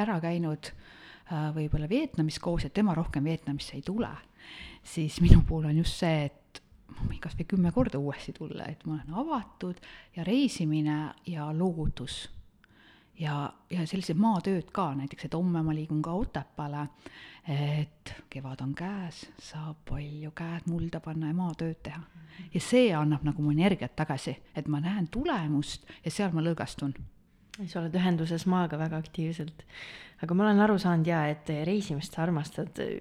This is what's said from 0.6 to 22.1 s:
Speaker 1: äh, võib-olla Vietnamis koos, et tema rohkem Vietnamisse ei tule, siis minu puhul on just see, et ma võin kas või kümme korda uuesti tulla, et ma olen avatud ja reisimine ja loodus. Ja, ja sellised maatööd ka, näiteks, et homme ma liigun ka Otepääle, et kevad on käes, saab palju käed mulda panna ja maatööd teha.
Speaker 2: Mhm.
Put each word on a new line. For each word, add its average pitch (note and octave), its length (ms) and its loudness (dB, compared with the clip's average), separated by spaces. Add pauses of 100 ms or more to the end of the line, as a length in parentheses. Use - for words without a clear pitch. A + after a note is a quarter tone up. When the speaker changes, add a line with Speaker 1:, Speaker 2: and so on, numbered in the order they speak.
Speaker 1:
äh, D3+ 220 -2
võib-olla D3+ 360 0
Vietnamis F#3+ 500 0
koos, E3+ 260 -2
et - 80 -8
tema G3 220 4
rohkem D#3 280 -2
Vietnamisse C#3+ 520 -4
ei C#3 60 -8
tule, G3+ 280 -4 (760)
siis - 380 -4
minu E3+ 240 12
puhul D#3 200 0
on D3+ 120 4
just - 220 0
see, D#3 260 2
et - 360 -12 (260)
ma - 240 -6
võin - 80 -6
kas - 180 -8
või E3 80 -4
kümme F3+ 260 4
korda A#3+ 280 -2
uuesti C#3+ 340 -6
tulla, - 320 -10
et - 200 -12
ma D#3 80 -6
olen C#3+ 200 -8
avatud A3+ 640 -6 (380)
ja E3+ 80 -6
reisimine D#3 920 0 (140)
ja D#3 260 -6
loodus. D#3+ 760 -2 (920)
Ja, D3 320 -2 (180)
ja F3+ 160 -2
sellised F3 300 -2
maatööd G3 560 2
ka, E3 240 0
näiteks, C#3 300 -6
et C#3+ 100 -6
homme F3 260 2
ma D#3 140 2
liigun D#3 260 -2
ka D#3+ 140 -2
Otepääle, D3 720 -4 (640)
et D3 640 -2 (160)
kevad C3+ 320 -10
on C3+ 120 -2
käes, F#3 520 -8 (120)
saab D#3 380 -10 (140)
palju D3+ 420 -6
käed E3 400 -6
mulda E3 320 -4
panna D#3+ 240 -4
ja D3+ 80 -2
maatööd E3 480 -2
teha. D3+ 160 -10
Speaker 2:
Mhm. - 540 -18